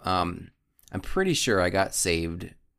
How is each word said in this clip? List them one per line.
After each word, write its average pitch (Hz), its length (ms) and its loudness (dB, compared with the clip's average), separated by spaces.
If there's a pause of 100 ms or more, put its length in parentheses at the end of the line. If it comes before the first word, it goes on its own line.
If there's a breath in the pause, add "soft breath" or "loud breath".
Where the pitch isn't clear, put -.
Um, 90 460 0 (420)
I'm 98 80 -6
pretty 190 320 0
sure 101 280 2
I 90 80 2
got 95 240 0
saved, 85 600 -2 (260)